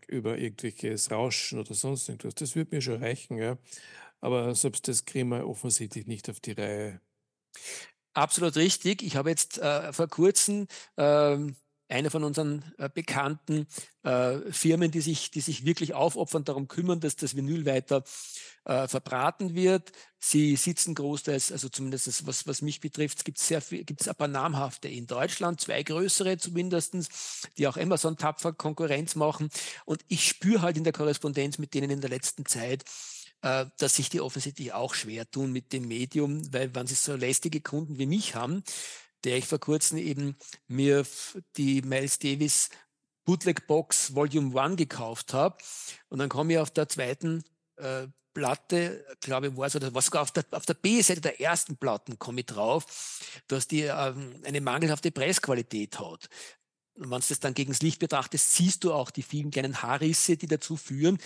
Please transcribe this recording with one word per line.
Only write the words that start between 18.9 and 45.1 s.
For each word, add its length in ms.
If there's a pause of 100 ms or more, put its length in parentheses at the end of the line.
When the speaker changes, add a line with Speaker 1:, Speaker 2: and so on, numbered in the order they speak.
Speaker 2:
wird. 380 (260)
Sie 380
sitzen 380
großteils, 580
also 160
zumindest 380
das, 200
was, 180
was 160
mich 200
betrifft, 380
es 40
gibt 160
sehr 220
viel, 240
gibt's 240
ein 60
paar 120
namhafte 600
in 180
Deutschland, 540
zwei 200
größere 560
zumindestens, 1120 (100)
die 80
auch 120
Amazon 400
tapfer 340
Konkurrenz 640
machen. 340 (360)
Und 240
ich 180
spür 340
halt 140
in 80
der 80
Korrespondenz 680
mit 140
denen 160
in 120
der 80
letzten 360
Zeit, 380 (600)
äh, 240 (100)
dass 180
sich 140
die 100
offensichtlich 540
auch 200
schwer 380
tun 220
mit 180
dem 160
Medium, 640
weil 240
wenn 120
sie 80
so 200
lästige 460
Kunden 360
wie 100
mich 280
haben, 260 (600)
der 140
ich 80
vor 140
kurzem 380
eben 380 (320)
mir 320
f-, 400 (160)
die 260
Miles 380
Davis 500 (560)
Bootleg 400
Box 480
Volume 400
One 220
gekauft 580